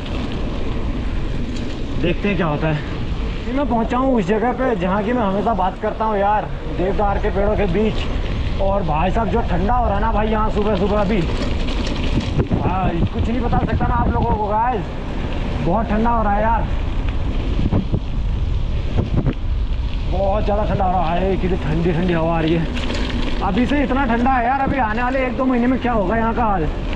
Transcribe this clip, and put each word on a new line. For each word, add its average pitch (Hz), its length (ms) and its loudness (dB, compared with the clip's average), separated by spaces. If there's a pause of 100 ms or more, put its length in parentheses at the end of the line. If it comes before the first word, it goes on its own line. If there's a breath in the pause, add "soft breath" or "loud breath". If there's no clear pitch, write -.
(2000)
देखते 175 260 0
हैं 202 80 0
क्या 175 100 0
होता 151 220 -2
है। - 880 -4
मैं 285 140 0
पहुंचा 226 300 0
हूँ 262 180 2
उस 208 100 2
जगह 214 260 0
पे 254 280 0
जहाँ 185 240 0
की 220 80 -2
मैं 247 100 0
हमेशा 202 320 0
बात 185 280 -2
करता 214 220 -2
हूँ 220 140 0
यार, 202 260 2 (340)
देवदार 202 400 0
के 208 120 0
पेड़ों 202 260 2
के 208 160 2
बीच। - 920 0
और 196 200 2
भाई 156 280 0
साहब, 220 180 0
जो 208 140 2
ठंडा 185 320 0
हो 247 120 2
रहा 202 80 0
है 202 60 0
ना 220 120 0
भाई 214 160 2
यहाँ 220 220 2
सुबह 208 280 2
सुबह 202 220 2
अभी, 202 200 2 (1300)
भाई 170 480 0 (120)
कुछ 220 160 0
नहीं 233 120 0
बता 233 200 2
सकता 226 280 0
मैं 233 80 2
आप 233 120 2
लोगों 233 280 0
को 208 120 -2
गाइस, 220 340 0 (840)
बहुत 202 220 2
ठंडा 220 220 2
हो 226 120 2
रहा 208 120 2
है 208 80 2
यार, 226 240 2 (3500)
बहुत 196 340 0
ज़्यादा 208 200 2
ठंडा 196 200 0
हो 185 80 2
रहा 175 220 2
है। 185 220 2
कितनी 180 220 0
ठंडी 170 340 0
ठंडी 175 200 2
हवा 165 240 2
आ 165 40 0
रही 160 140 2
है 165 120 0 (760)
अभी 202 240 2
से, 285 180 2
इतना 269 220 0
ठंडा 233 260 2
है 247 140 2
यार। 269 140 0
अभी 277 200 0
आने 220 220 0
वाले 254 240 0
एक 240 100 -4
दो 269 80 0
महीने 247 220 2
में 254 140 0
क्या 240 120 0
होगा 220 240 0
यहाँ 226 180 0
का 233 100 0
हाल। 190 240 2 (280)